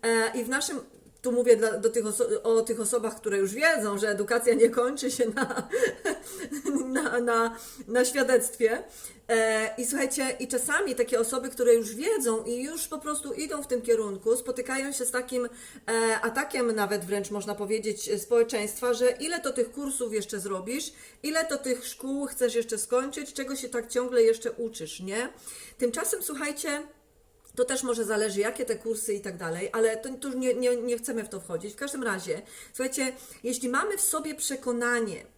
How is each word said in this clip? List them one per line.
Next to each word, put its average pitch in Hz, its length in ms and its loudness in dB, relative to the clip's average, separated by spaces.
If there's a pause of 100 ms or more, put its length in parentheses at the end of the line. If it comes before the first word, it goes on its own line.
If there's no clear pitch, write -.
e, 226 360 2
i 233 40 -2
w 220 60 -6
naszym 277 300 -2 (420)
tu 247 100 0
mówię 240 240 8
dla, 220 220 2
do 214 120 2
tych 226 160 0
oso-, 214 380 0
o 226 180 6
tych 226 180 -2
osobach, 220 360 0
które 202 220 -2
już 196 160 2
wiedzą, 240 440 2
że 214 120 0
edukacja 233 440 2
nie 233 160 8
kończy 254 420 0
się 233 180 2
na, - 400 -2 (1160)
<laughs> 262 160 -4
na, 240 180 0
na, 240 360 2 (320)
na 240 180 4
świadectwie. 247 800 4 (460)
E, 220 480 2
i 247 80 -2
słuchajcie, 269 540 0
i 254 80 -4
czasami 277 480 2
takie 240 240 2
osoby, 240 300 0
które 240 240 6
już 220 220 4
wiedzą 247 480 0
i 240 200 -2
już 320 240 -6
po 311 100 -8
prostu 294 360 -6
idą 294 280 -4
w 269 60 -10
tym 247 140 0
kierunku, 220 540 2
spotykają 262 560 -4
się 254 140 -4
z - 60 -2
takim, 247 340 -2
e, 240 40 -6 (720)
atakiem 240 500 0
nawet 202 340 0
wręcz 202 260 -2
można 208 240 -4
powiedzieć, 208 540 -4
e, 202 100 0
społeczeństwa, 233 720 2
że 247 160 4
ile 311 300 -2
to 269 140 -2
tych 233 180 0
kursów 269 420 -4
jeszcze 208 260 -4
zrobisz, 202 520 -6 (320)
ile 320 220 0
to 294 120 -4
tych 247 300 -4
szkół 277 380 -6
chcesz 247 300 0
jeszcze 226 220 -2
skończyć, 269 560 -2
czego 269 220 -6
się 254 140 -8
tak 233 180 -4
ciągle 247 360 2
jeszcze 226 280 4
uczysz, 220 480 -8
nie? 202 300 -4 (480)
Tymczasem, 247 460 0
słuchajcie, 294 600 -4 (760)
to 247 60 6
też 262 180 -2
może 233 220 0
zależy, 208 340 0
jakie 220 260 0
te 226 100 0
kursy 220 380 -2
i 202 80 -2
tak 175 160 -8
dalej, 170 360 -4
ale 220 240 4
to, 262 120 -8
to 262 180 -8
już 254 100 -4
nie, 254 160 2
nie, 247 220 2
nie 240 220 -2
chcemy 226 260 -4
w - 60 -10
to 196 100 -8
wchodzić. 175 340 -6
W - 20 -16
każdym 277 280 -6
razie, 185 380 -2 (320)
słuchajcie, 262 400 -2 (300)
jeśli 247 260 -2
mamy 370 280 0
w - 40 0
sobie 311 340 0
przekonanie 240 920 0 (120)